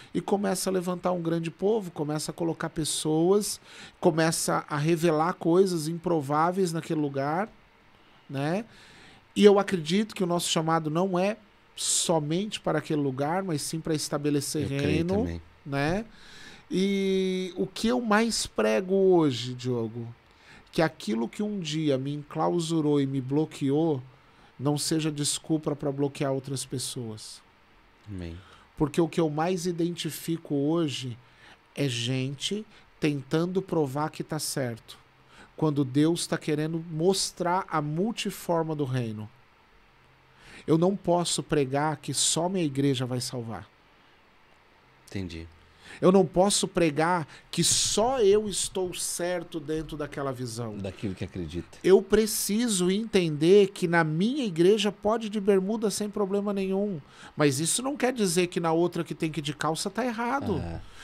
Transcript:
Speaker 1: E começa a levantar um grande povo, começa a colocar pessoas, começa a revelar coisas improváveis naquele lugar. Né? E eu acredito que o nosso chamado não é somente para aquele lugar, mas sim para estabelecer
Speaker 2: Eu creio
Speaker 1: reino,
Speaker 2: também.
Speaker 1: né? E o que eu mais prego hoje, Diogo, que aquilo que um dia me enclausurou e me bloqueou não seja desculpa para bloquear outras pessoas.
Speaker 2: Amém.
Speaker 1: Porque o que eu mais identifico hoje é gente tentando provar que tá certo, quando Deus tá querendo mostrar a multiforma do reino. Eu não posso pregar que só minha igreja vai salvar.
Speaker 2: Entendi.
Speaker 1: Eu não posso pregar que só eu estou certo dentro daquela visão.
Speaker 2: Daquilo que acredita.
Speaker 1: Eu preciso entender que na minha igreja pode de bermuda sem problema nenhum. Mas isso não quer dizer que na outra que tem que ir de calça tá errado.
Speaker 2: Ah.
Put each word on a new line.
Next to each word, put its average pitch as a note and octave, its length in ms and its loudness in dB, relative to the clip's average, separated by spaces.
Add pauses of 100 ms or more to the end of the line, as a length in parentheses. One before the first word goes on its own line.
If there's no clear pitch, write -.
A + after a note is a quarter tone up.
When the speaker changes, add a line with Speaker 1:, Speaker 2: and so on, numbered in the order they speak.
(120)
Speaker 1:
E F3 80 0
começa G3 480 0
a F#3 40 0
levantar F3+ 400 0
um F3+ 100 -2
grande E3 280 -2
povo, G3 400 -2
começa D3+ 420 -4
a - 20 -10
colocar E3 340 -2
pessoas, E3 920 0 (380)
começa D#3+ 720 2
a D#3 80 -4
revelar E3 580 2
coisas F3 540 4
improváveis E3+ 840 0
naquele D#3+ 280 -2
lugar. D3 480 -2 (800)
Né? D3+ 360 -2 (680)
E G3 100 6
eu G3+ 140 10
acredito G3 560 0
que - 100 -2
o - 20 -2
nosso E3+ 240 -2
chamado D#3+ 400 2
não F3 280 0
é G3+ 180 0 (400)
somente E3 840 0
para D#3+ 180 0
aquele D3+ 220 -2
lugar, C#3+ 420 -2
mas E3 200 -2
sim - 180 -6
para D#3+ 140 -2
estabelecer D3 680 -2
Speaker 2:
Eu C3 40 -4
creio C#3 140 -2
Speaker 1:
reino, D#3+ 360 2
Speaker 2:
também. E2+ 240 -2 (220)
Speaker 1:
né? D3+ 400 -2 (680)
E F#3+ 840 0
o F#3+ 100 -2
que - 220 -2
eu B3 120 2
mais A3 460 2
prego G#3+ 480 0
hoje, D#3 600 4
Diogo, A#2+ 520 -4 (680)
que E3+ 100 2
aquilo G#3+ 460 -2
que - 140 -6
um G#3 180 -2
dia D3+ 360 0
me C3+ 160 -4
enclausurou D#3+ 880 0
e C3+ 60 2
me C3+ 140 -2
bloqueou C#3+ 840 0 (560)
não D3 180 0
seja D#3 340 0
desculpa D3+ 680 -2
para D3 160 -4
bloquear C#3 400 -2
outras C3+ 340 -6
pessoas. A#2 760 -10 (680)
Speaker 2:
Amém. F2 280 -8 (400)
Speaker 1:
Porque D3+ 240 0
o E3 80 4
que - 120 -2
eu D#3+ 100 2
mais E3 360 -2
identifico E3 880 -4
hoje C#3 600 -2 (580)
é C#3+ 140 -2
gente C3 800 -4 (340)
tentando D#3+ 600 0
provar D3+ 480 -2
que - 140 -10
tá D#3 140 -6
certo, A#2+ 600 -6 (580)
quando D3 280 0
Deus D3 420 2
tá E3 100 -4
querendo D#3+ 540 -4
mostrar F3+ 800 0
a D#3 120 -2
multiforma E3 920 -2
do D3 100 -2
reino. A2 440 -4 (1400)
Eu D3+ 100 4
não F3+ 180 4
posso E3+ 480 0
pregar D3 540 0
que - 160 -8
só D#3+ 360 0
minha F#3 160 -2
igreja C3+ 420 0
vai B2 140 -4
salvar. A2+ 460 -8 (1400)
Speaker 2:
Entendi. E2+ 380 -8 (560)
Speaker 1:
Eu F3 100 8
não F#3+ 140 8
posso F#3+ 420 2
pregar E3 580 2 (240)
que E3+ 140 0
só B3+ 560 2
eu G#3+ 260 6
estou F#3 460 -4
certo F3 680 -4
dentro D#3 380 -6
daquela C#3+ 340 -6
visão. A#2 460 -6
Speaker 2:
Daquilo G2 380 -6
que - 100 -6
acredita. E2+ 580 -8
Speaker 1:
Eu G3 200 8
preciso G#3 880 0
entender F#3+ 800 4
que F#3 200 -4
na E3+ 160 4
minha G#3 400 0
igreja F#3+ 480 4
pode A3 380 -2
de G#3+ 100 -2
bermuda G3+ 500 2
sem G#3 200 -4
problema G3+ 420 -2
nenhum. G3 480 -2 (340)
Mas C#3+ 240 4
isso D#3+ 240 0
não C#4 140 -2
quer B3+ 160 0
dizer F#3 360 2
que F3+ 120 -4
na E3 100 0
outra E3+ 320 2
que D#3+ 120 -6
tem D#3 180 -4
que D#3+ 80 -6
ir - 20 -10
de C#3+ 120 -6
calça D#3 340 -2
tá A3+ 160 -4
errado. A#3 580 -2
Speaker 2:
Ah. E2+ 180 -8 (240)